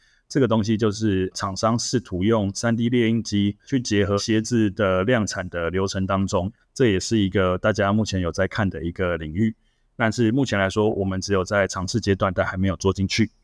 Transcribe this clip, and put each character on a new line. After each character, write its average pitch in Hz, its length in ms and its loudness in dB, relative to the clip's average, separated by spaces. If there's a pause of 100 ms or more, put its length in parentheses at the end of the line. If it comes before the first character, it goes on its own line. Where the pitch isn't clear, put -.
(280)
这 - 100 -2
个 127 80 4
东 110 160 2
西 107 140 0
就 107 160 2
是 98 420 0
厂 95 220 -6
商 113 200 0
试 117 220 -2
图 90 240 -6
用 104 320 2
三 117 220 0
D 117 120 0
列 120 220 2
印 113 100 0
机 104 460 0
去 135 140 0
结 101 260 0
合 101 100 0
鞋 110 240 0
子 110 300 2
的 92 320 0
量 107 240 2
产 90 220 -6
的 85 220 -4
流 95 180 0
程 95 180 -4
当 95 180 0
中， 92 280 -2 (200)
这 131 140 2
也 95 140 2
是 - 180 0
一 98 100 2
个 92 300 0
大 110 140 0
家 101 200 0
目 107 120 2
前 92 160 -2
有 87 100 -2
在 95 160 0
看 98 240 -2
的 78 140 -8
一 85 80 -4
个 87 240 -2
领 78 180 -8
域。 110 220 0 (400)
但 110 160 0
是 113 180 2
目 135 140 2
前 110 120 -2
来 95 140 2
说， 107 180 2
我 98 160 -2
们 95 160 -2
只 101 120 -4
有 95 100 2
在 98 240 0
尝 92 220 -6
试 113 120 -2
阶 98 140 2
段， 95 180 -2
但 90 140 -2
还 92 100 -8
没 95 120 0
有 90 80 -2
做 95 160 0
进 95 160 -2
去， - 240 0 (120)